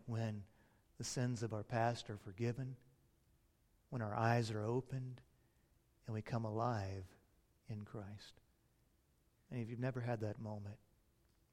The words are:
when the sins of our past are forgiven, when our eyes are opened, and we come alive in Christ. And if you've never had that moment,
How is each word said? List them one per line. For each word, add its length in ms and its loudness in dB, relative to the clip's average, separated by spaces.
when 360 0
the 80 -6
sins 380 0
of 100 -2
our 100 -2
past 460 2
are 80 -4
forgiven, 580 -2
when 120 -2
our 120 0
eyes 380 6
are 140 0
opened, 560 0
and 80 -4
we 80 0
come 220 0
alive 640 2
in 160 -6
Christ. 560 -12
And 120 -4
if 80 -4
you've 100 -6
never 220 0
had 200 0
that 200 -2
moment, 340 -6